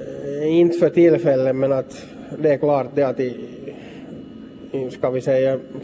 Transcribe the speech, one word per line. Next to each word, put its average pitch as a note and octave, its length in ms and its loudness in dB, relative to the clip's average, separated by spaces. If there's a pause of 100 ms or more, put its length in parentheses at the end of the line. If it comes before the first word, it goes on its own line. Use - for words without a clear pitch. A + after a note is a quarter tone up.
(420)
Eh, D#3+ 160 4
inte E3+ 200 4
för E3 100 4
tillfället, C#3 680 4
men C3+ 160 2
att - 340 -4 (320)
det D3+ 140 2
är C3+ 60 2
klart C#3+ 360 2
det C#3+ 80 2
att B2+ 180 0
i, B2 280 -4 (1200)
i, C3 180 -4
ska - 200 -2
vi B2+ 100 -2
säga, C3 380 2 (260)